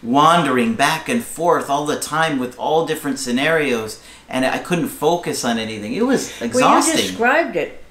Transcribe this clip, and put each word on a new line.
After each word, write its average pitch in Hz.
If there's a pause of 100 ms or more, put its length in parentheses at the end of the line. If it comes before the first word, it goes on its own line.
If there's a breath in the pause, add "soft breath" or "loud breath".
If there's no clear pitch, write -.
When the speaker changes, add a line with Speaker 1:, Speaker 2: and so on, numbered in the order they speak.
Speaker 1:
wandering 131
back 147
and 120
forth 151
all 143
the 139
time 156
with 123
all 156
different 147
scenarios, 127 (300 loud breath)
and 127
I -
couldn't 165
focus 160
on 117
anything. 107
It 220
was - (100)
exhausting. 247 (340)
Speaker 2:
Well, 226
you 196
described 240
it -